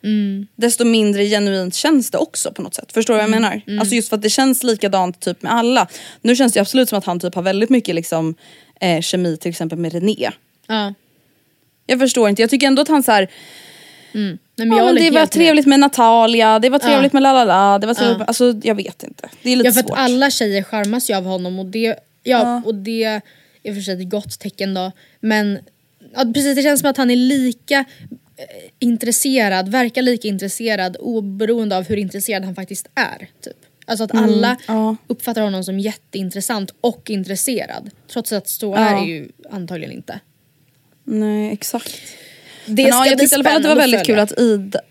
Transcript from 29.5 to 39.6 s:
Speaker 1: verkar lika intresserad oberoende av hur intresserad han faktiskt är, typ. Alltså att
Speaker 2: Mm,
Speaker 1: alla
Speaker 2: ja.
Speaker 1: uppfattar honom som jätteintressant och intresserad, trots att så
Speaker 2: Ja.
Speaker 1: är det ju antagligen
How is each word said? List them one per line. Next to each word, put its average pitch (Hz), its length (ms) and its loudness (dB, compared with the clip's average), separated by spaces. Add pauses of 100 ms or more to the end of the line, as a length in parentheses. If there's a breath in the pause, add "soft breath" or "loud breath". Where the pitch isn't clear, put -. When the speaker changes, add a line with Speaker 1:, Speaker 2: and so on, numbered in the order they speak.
Speaker 1:
verkar 240 320 -2
lika 247 260 0
intresserad 196 720 -4
oberoende 214 800 -2
av 185 60 -2
hur 208 140 -4
intresserad 196 480 -6
han 185 100 -8
faktiskt 190 400 -14
är, 247 220 -4 (260)
typ. - 140 -18 (300)
Alltså 226 160 -4
att 208 100 -6
Speaker 2:
Mm, 220 100 4
Speaker 1:
alla 226 340 2 (100)
Speaker 2:
ja. 220 280 -2 (120)
Speaker 1:
uppfattar 233 340 -6
honom 196 220 -4
som 190 160 -6
jätteintressant 196 1040 -8
och 240 280 -4
intresserad, 190 800 -6 (220)
trots 233 200 -6
att 202 160 -6
så - 240 -8
Speaker 2:
Ja. 196 60 0
Speaker 1:
är 208 240 2
det 165 100 -4
ju 151 180 -12 (220)
antagligen 175 400 -10